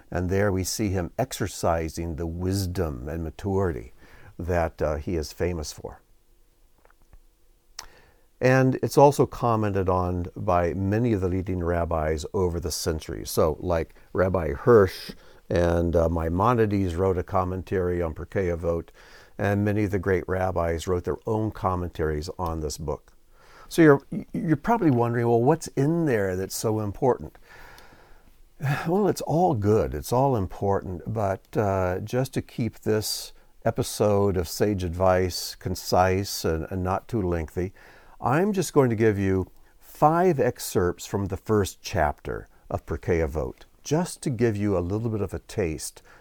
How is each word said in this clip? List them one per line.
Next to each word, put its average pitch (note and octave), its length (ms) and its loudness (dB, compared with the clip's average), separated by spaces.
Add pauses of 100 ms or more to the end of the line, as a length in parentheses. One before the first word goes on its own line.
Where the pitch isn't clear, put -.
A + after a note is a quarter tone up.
(100)
and F2+ 200 -2
there G2 200 2
we F#2+ 140 -2
see G#2+ 240 -4
him F#2 300 -2
exercising E2 1000 -4
the E2+ 100 -6
wisdom F2 800 -4
and E2 160 -6
maturity E2 720 -4 (460)
that, E2+ 420 -2
uh, D2+ 160 0
he E2+ 200 -6
is D2+ 140 -6
famous E2+ 440 -6
for. - 260 -14 (2500)
And C3 420 4
it's A#2 140 0
also C#3+ 300 6
commented G#2 640 0
on F2+ 440 0
by F2 380 0
many G2+ 400 0
of F#2+ 80 2
the F#2 80 -2
leading F2+ 340 -2
rabbis E2 720 -2
over F2+ 260 0
the F2 120 -4
centuries. D#2 600 -6
So, D#2+ 300 2
like E2 340 -4 (200)
Rabbi F2+ 380 0
Hirsch G2+ 580 4 (400)
and, E2+ 440 2
uh, E2 140 4
Maimonides F#2+ 880 0
wrote F#2+ 220 0
a F2+ 40 -4
commentary F2+ 800 -2
on E2 140 -4
Pirkei F2 420 -4
Avot, E2+ 320 -4 (480)
and G2+ 280 0
many G#2 200 0
of F#2+ 60 -2
the G2+ 80 -2
great F2+ 280 0
rabbis F2+ 600 -2
wrote F2+ 180 0
their D#2 220 -4
own A2 240 -2
commentaries D#2+ 880 -4
on E2 220 -4
this D2+ 180 -6
book. D2+ 340 -8 (580)
So E3+ 120 4
you're, C#3+ 200 8 (300)
you're D#3 240 0
probably A3 340 2
wondering, A#2 380 2
"Well, A#2 140 4
what's D#3 260 2
in D#3+ 380 0
there G2 300 0
that's F#2+ 200 -6
so G#2+ 240 0
important?" G#2+ 560 -2 (1200)
<sighs> C#3+ 280 -2
Well, F#3+ 200 2
it's C#3 120 0
all E3 340 2
good. G2 400 2
It's D2 180 -6
all C3 240 2
important. F#2+ 760 -2
But, G2+ 440 -4
uh, F#2+ 420 0
just B2 360 -4
to B2+ 60 0
keep - 400 -6
this - 520 -2 (320)
episode G2+ 720 2
of F2 120 -2
Sage G#2 360 0
Advice F2+ 680 2
concise F#2+ 880 0
and, D#2+ 260 0
and F#2 120 -4
not F#2 260 -2
too A#2 120 -2
lengthy, F2 540 -4 (460)
I'm E3+ 340 2
just F3 180 -2
going C3+ 160 6
to A#2 80 0
give G#2+ 220 4
you F#2+ 300 0 (300)
five E3 600 2
excerpts G#2 640 0
from G2 220 -4
the F#2+ 100 2
first G#2 460 0
chapter C#2+ 640 -4 (220)
of - 160 -6
Pirkei D#2+ 380 0
Avot, C#2+ 400 -6 (200)
just E3+ 380 -2
to E3 80 -2
give A2+ 260 2
you G2+ 220 0
a - 20 2
little G#2+ 300 -2
bit G#2+ 100 -4
of F#2+ 140 -6
a E2 60 -8
taste - 640 -6 (180)